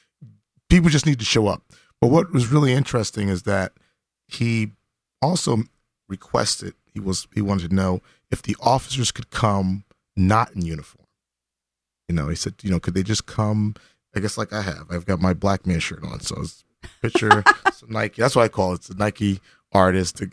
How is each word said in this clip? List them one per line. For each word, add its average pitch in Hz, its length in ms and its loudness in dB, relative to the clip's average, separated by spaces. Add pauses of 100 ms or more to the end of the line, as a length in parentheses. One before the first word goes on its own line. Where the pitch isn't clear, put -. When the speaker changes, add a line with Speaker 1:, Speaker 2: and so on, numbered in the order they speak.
(680)
Speaker 1:
people 175 200 6
just 147 160 2
need 143 140 2
to 110 60 -8
show 110 240 2
up. 90 140 -4 (380)
But 123 80 4
what 165 240 4
was 120 200 2
really 143 200 4
interesting 113 560 -2
is 92 140 -2
that 98 300 -2 (560)
he 113 420 -2 (500)
also 131 440 0 (440)
requested, 98 680 -4 (100)
he - 160 -12
was, 95 340 -4
he 110 60 0
wanted 98 300 0
to 95 40 4
know 92 280 0 (280)
if - 120 -4
the - 180 -4
officers 131 500 0
could - 200 -14
come 98 520 0 (340)
not 101 380 2
in 95 100 -4
uniform. 80 420 -10 (1000)
You 87 60 -2
know, 73 140 -2
he 85 80 -4
said, - 260 -8
you 98 80 -4
know, 90 80 2
"Could 87 160 -4
they 95 80 0
just 104 240 -4
come," 107 480 -2 (400)
I 104 60 -2
guess 101 180 -4
like 110 140 -8
I 104 100 -4
have. 85 300 -8
I've 87 140 -6
got 92 140 0
my 92 140 2
Black 98 320 -2
Man 87 140 0
shirt - 240 -8
on, 69 160 -10
so - 200 -8
it's 78 220 -10 (220)
a - 40 -20 (120)
picture, 104 440 0 (100)
Speaker 2:
<laughs> - 120 -6
Speaker 1:
it's - 160 -2
a 113 80 -20
Nike. 110 300 -4
That's 127 160 2
what 123 60 6
I 113 60 4
call 95 240 -2
it. 90 80 -4
It's - 100 -20
a 92 60 -12
Nike 101 440 0 (320)
artist. 92 480 2 (120)